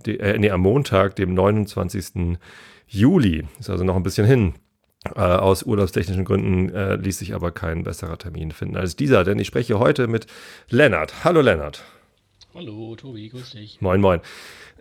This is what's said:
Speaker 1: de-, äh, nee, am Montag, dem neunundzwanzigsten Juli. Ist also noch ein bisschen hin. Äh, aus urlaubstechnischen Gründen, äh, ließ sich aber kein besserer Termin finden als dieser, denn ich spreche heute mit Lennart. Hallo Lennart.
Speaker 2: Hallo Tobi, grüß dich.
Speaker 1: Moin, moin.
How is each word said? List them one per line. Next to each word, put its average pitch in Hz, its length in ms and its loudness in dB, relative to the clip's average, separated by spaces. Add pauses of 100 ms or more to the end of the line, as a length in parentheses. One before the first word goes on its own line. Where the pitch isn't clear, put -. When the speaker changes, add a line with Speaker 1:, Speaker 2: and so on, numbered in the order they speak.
Speaker 1:
de-, 107 140 -4
äh, 104 200 0
nee, 104 120 4
am 92 100 0
Montag, 98 560 2
dem 92 180 -2
neunundzwanzigsten 92 1040 0 (480)
Juli. 101 600 2 (160)
Ist - 80 -14
also 90 160 -2
noch 92 100 2
ein 92 80 0
bisschen 101 220 0
hin. 110 300 4 (600)
Äh, - 40 -6
aus 95 440 4
urlaubstechnischen 95 600 -2
Gründen, 95 500 0
äh, 98 220 -2
ließ 101 240 -4
sich 101 160 -8
aber 85 160 -4
kein 82 320 -6
besserer 85 340 -10
Termin 82 340 -10
finden 139 260 -8
als 185 180 -4
dieser, 131 300 4
denn 101 120 0
ich 107 100 -2
spreche 117 300 -2
heute 123 300 2
mit 113 200 -4 (420)
Lennart. 113 560 2
Hallo 165 160 4
Lennart. 78 420 0 (720)
Speaker 2:
Hallo 113 400 -14
Tobi, 113 320 -16
grüß 127 220 -18
dich. 107 320 -16
Speaker 1:
Moin, 95 180 2
moin. 92 220 4 (600)